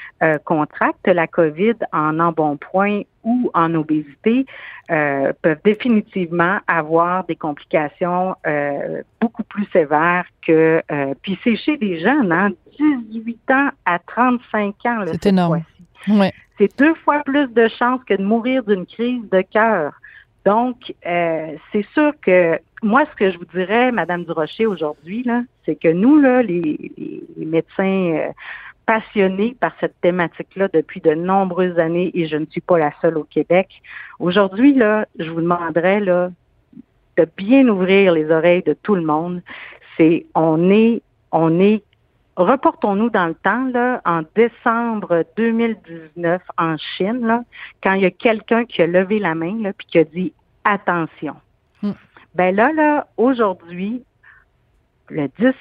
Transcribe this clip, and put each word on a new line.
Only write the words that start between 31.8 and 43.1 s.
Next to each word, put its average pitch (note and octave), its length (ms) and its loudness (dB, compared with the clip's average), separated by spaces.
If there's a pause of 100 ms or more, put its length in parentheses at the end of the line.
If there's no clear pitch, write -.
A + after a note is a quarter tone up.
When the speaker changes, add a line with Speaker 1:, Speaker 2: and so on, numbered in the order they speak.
Speaker 1:
et E3+ 140 -2
je D#3 80 -6
ne D3+ 120 -4
suis - 140 -8
pas F3+ 160 2
la D3 140 2 (100)
seule E3 160 0
au D3+ 60 -4
Québec. E3+ 580 -2 (380)
Aujourd'hui, G3 540 2
là, G#3+ 320 2 (120)
je E3 120 -8
vous E3 120 -6
demanderais, F3 600 0
là, F3+ 280 0 (840)
de D#3+ 120 4 (100)
bien B3+ 320 4
ouvrir F#3+ 440 4
les D#3 180 0
oreilles F3 320 4
de D3+ 100 0
tout G#3 220 0
le F3 80 -2
monde. E3+ 380 -2 (540)
C'est, D#3+ 300 4 (100)
on E3 360 2
est, A3 300 4 (300)
on E3 280 2
est, G3+ 240 2 (520)
reportons-nous A3+ 760 0
dans G3 180 0